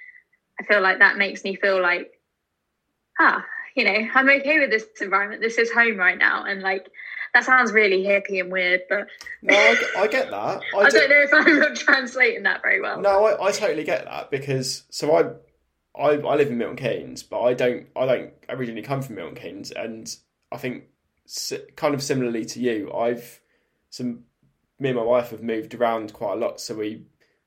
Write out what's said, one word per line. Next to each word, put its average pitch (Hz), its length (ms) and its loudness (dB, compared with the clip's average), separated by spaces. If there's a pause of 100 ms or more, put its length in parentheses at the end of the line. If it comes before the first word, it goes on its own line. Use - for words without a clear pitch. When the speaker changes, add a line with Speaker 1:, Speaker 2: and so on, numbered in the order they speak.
(600)
Speaker 1:
I 202 40 -8
feel 208 180 4
like 190 180 2
that 196 180 4
makes 202 260 -4
me 196 120 -4
feel 196 260 2
like, 180 300 -2 (1080)
ah, 226 260 2 (300)
you 247 80 0
know, 214 300 0
I'm 269 160 4
okay 277 300 4
with 269 100 2
this 214 160 -2 (160)
environment. 202 400 -2
This 226 160 -2
is 233 140 0
home 226 260 2
right 180 200 2
now. - 280 2
And, 196 160 -6
like, 190 260 -4 (460)
that 240 100 6
sounds 254 280 4
really 196 320 4
hippie 196 360 0
and 180 120 -6
weird, 180 360 0
but 202 200 -2 (340)
Speaker 2:
No, 185 160 4
I, 220 180 6 (220)
I 202 100 2
get 262 220 -2
that. 196 380 -6
Speaker 1:
<laughs> - 80 -6
Speaker 2:
I - 20 0
Speaker 1:
I - 140 8
Speaker 2:
do - 80 8
Speaker 1:
don't 269 100 4
know 294 140 6
if 285 100 2
I'm 294 420 4
<laughs> - 0 -
translating 247 680 0
that - 180 -2
very - 180 0
well. 196 220 -6
Speaker 2:
No, 196 240 4
I, 202 220 2
I 208 40 2
totally 156 320 -2
get 170 220 -4
that - 240 -10
because, 135 600 -4
so 147 240 0
I, - 840 -4
I, 143 180 4
I 139 180 0
live 143 140 4
in 120 100 -4
Milton 101 180 -6
Keynes, 90 460 -6
but - 180 -6
I 123 140 2
don't, 123 400 -2
I 131 100 0
don't 117 260 -2 (180)
originally 117 340 -8
come 135 180 -4
from 131 140 -10
Milton 85 200 -12
Keynes, - 360 -14
and 113 440 -10 (360)
I 127 60 -10
think 127 260 -8 (420)
si-, - 320 -10 (180)
kind 147 200 -2
of 135 80 -6
similarly 120 420 -2
to 117 140 -12
you, 110 340 -2
I've, 120 480 -4 (480)
some, 120 360 -10 (520)
me 135 120 -4
and 123 100 -2
my 113 40 -2
wife 120 280 0
have 107 100 -14
moved 113 320 -6
around 113 400 -2
quite 101 200 -6
a 110 60 -4
lot. - 220 -4
So 117 140 -10
we, 107 300 -8 (420)